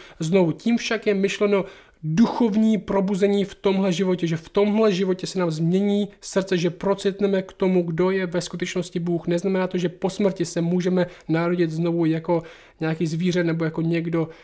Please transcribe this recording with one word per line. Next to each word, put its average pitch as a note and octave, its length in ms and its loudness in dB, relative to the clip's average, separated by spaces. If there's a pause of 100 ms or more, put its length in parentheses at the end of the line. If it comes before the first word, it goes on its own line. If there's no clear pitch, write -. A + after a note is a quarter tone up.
(200)
znovu. E3 320 2
Tím A3+ 260 0
však A3 300 -4
je G#3 60 4
myšleno G3 520 0 (380)
duchovní A3 760 2
probuzení G3 680 0
v - 100 -10
tomhle G3 360 2
životě, F3+ 360 0
že D#3+ 100 -2
v - 120 -18
tomhle G#3 420 2
životě F#3+ 360 -2
se - 120 -4
nám F3 120 0
změní G3 580 0 (120)
srdce, F#3+ 360 -2
že E3+ 120 0
procitneme G3 720 -2
k F#3+ 120 -12
tomu, F#3 280 2
kdo F3 300 0
je G3 140 0
ve E3+ 160 -2
skutečnosti F3+ 580 -6
Bůh. E3+ 280 -2
Neznamená F#3 400 0
to, F#3 100 -4
že E3+ 120 0
po F3+ 200 -4
smrti F#3 360 0
se - 160 -2
můžeme F3+ 460 2 (200)
narodit E3+ 440 0
znovu E3+ 340 0
jako D#3+ 380 0 (360)
nějaký D#3+ 280 -2
zvíře E3+ 360 0
nebo E3 220 0
jako D#3+ 160 -4
někdo E3 480 -2 (140)